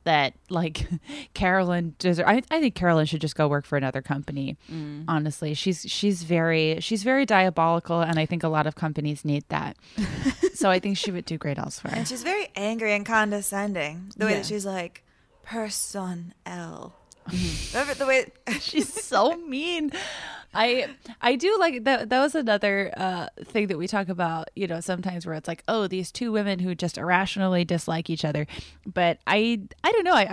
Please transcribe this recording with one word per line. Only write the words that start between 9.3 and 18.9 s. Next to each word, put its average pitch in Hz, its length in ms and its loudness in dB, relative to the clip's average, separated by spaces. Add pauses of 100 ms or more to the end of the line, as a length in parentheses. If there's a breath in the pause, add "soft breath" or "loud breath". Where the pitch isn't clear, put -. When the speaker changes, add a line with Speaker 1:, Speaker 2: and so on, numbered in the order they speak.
Speaker 1:
that. - 260 -6 (200 loud breath)
Speaker 2:
<laughs> 208 100 -2 (480 loud breath)
Speaker 1:
So 190 160 4
I 185 80 6
think 196 180 0
she - 140 -4
would 180 140 -6
do 160 120 -6
great 143 220 -4
elsewhere. - 380 -8
Speaker 3:
And - 100 -2
she's 247 160 -6
very 381 320 -2
angry 214 400 -2
and 202 100 -2
condescending. 202 1120 -2
The 214 80 -2
way 214 60 4
Speaker 2:
Yeah. 202 80 4
Speaker 3:
that 196 80 -6
she's 208 180 -4
like, 185 380 -8 (400 soft breath)
"Person 190 920 -6 (140)
L." 175 480 -12 (340)
Speaker 2:
Mm-hmm. 175 480 -4
Speaker 3:
Remember 285 180 0
the 269 120 -2
way 262 200 4 (200)
<laughs> 226 140 -2
Speaker 1:
She's - 300 -2 (140)